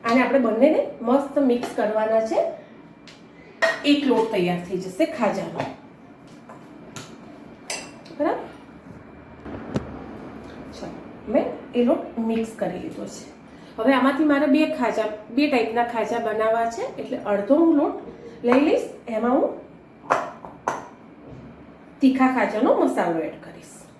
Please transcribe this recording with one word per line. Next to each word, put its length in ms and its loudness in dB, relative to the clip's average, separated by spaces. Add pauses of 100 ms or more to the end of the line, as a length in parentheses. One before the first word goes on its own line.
આને 200 4
આપણે 160 2
બંનેને 480 4 (140)
મસ્ત 380 2
મિક્સ 360 2
કરવાના 500 0
છે. 260 0 (1300)
એક 220 4
લોટ 240 2
તૈયાર 280 0 (100)
થઈ 80 -4
જશે 280 -2
ખાજાનો. 540 -4 (2500)
બરાબર? 200 0 (2500)
ચાલો, 500 -14
મેં 140 4 (300)
એ 80 4
લોટ 360 0
મિક્સ 380 -2
કરી 220 -4
લીધો 260 -10
છે. 340 -16 (380)
હવે 160 4
આમાંથી 300 4
મારે 240 4
બે 180 6
ખાજા, 380 0 (280)
બે 160 2
ટાઈપના 360 2
ખાજા 360 -2
બનાવવા 460 2
છે, 360 -6
એટલે 160 -6
અડધો 380 2
હું 200 6
લોટ 180 2 (520)
લઈ 140 6
લઈશ, 220 2 (260)
એમાં 240 0
હું 260 0 (2500)
તીખા 260 6
ખાજાનો 460 2
મસાલો 460 2
એડ 120 -4
કરીશ. 340 -18 (340)